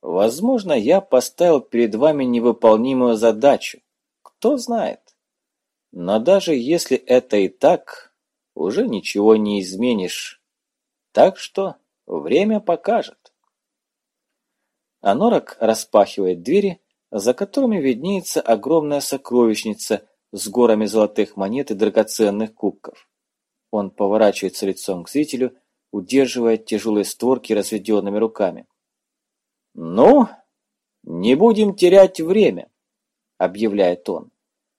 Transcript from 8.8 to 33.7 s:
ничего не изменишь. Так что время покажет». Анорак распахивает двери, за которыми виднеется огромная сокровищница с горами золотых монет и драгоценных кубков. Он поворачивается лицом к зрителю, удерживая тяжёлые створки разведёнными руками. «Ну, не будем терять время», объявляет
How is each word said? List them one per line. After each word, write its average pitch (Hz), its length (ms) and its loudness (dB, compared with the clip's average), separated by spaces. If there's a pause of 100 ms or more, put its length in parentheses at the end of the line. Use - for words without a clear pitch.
ничего 110 500 2
не 104 260 -2
изменишь. 95 800 -6 (680)
Так 170 260 4
что - 380 -8 (300)
время 170 540 -2
покажет». - 720 -4 (1700)
Анорак 160 600 0
распахивает 101 800 0
двери, 185 380 -2 (300)
за 214 240 0
которыми 220 440 -2
виднеется 156 600 -4
огромная 143 600 -2
сокровищница 113 1040 -2 (240)
с 104 180 -12
горами 110 380 2
золотых 104 500 -2
монет 107 340 -6
и 107 40 -4
драгоценных 107 800 -2
кубков. - 540 -10 (640)
Он 101 180 -4
поворачивается 101 760 0
лицом 92 380 -6
к - 60 -20
зрителю, 131 460 -4 (340)
удерживая 117 680 0
тяжёлые 107 480 -4
створки 127 480 -4
разведёнными 101 680 -4
руками. 107 480 -4 (1080)
«Ну, 135 540 4 (720)
не 87 320 0
будем 208 400 2
терять 190 460 4
время», 160 500 0 (680)
объявляет 95 680 -2